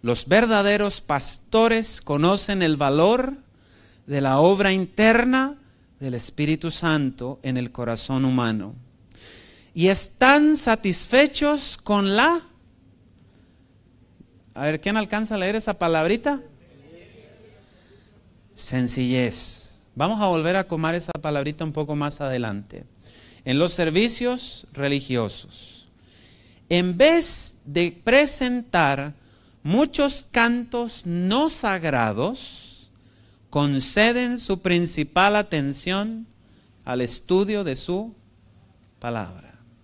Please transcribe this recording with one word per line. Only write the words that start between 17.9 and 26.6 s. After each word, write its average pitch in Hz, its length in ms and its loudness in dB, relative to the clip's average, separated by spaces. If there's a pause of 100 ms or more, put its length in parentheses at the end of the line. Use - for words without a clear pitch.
Sencillez. 127 1200 -4 (160)
Vamos 196 260 -2
a 208 60 2
volver 170 300 0
a 190 80 0
tomar 165 300 -2
esa 175 180 -8
palabrita 151 520 -4
un 151 80 -6
poco 151 240 -4
más 147 240 -4
adelante, 113 640 -6 (600)
en 131 140 0
los 170 140 2
servicios 233 1000 -2
religiosos, 135 1160 -6 (800)